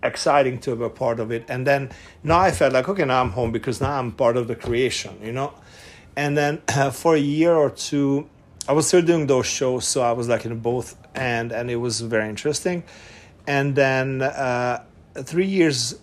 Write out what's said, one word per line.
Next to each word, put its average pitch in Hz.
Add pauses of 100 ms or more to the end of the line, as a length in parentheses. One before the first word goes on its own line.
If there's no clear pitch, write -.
exciting 131
to 123
be 117
a 113
part 117
of 113
it. 117
And 127
then 139 (340)
now 160
I 190
felt 139
like, 131
"Okay, 190
now 127
I'm 127
home," 117
because 117
now 139
I'm 120
part 117
of 120
the 120
creation, 120 (100)
you 110
know? 139 (640)
And 143
then, 147
uh, 139
for 165
a 156
year 151
or 147
two, 143 (420)
I 135
was 147
still 180
doing 165
those 127
shows, 127
so 135
I 120
was, 120
like, 113
in 113
both 120 (180)
end, 117
and 120
it 120
was 117
very 110
interesting. 151 (640)
And 139
then, 131
uh, 123 (300)
three 165
years 151